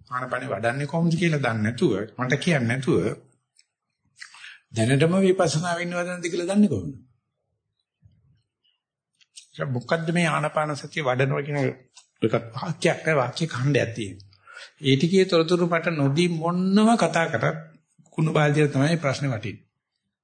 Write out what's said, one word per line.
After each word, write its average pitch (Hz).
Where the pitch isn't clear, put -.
ආනාපානේ 127
වඩන්නේ 117
කොහොමද 170
කියලා 165
දන්නේ 113
නැතුව, 110
මට 127
කියන්නේ 139
නැතුව 131
දැනටම 135
විපස්සනා 180
වෙන්නවද 175
නැද්ද 175
කියලා 175
දන්නේ 208
කොහොමද? 101
දැන් 156
මොකද්ද 160
මේ 170
ආනාපාන 151
සතිය 151
වඩනවා 135
කියන 143
එක -
වාක්‍යයක් 165
නෑ, 160
වාක්‍ය 127
ඛණ්ඩයක් 123
තියෙනවා. 98
ඒ 135
ටිකේ 175
තොරතුරු 175
මට 165
නොදී 156
මොන්නම 180
කතා 165
කරත් 143
කුණු 156
බාල්දිය 147
තමයි 139
ප්‍රශ්නේ 139
වටින්නේ. 101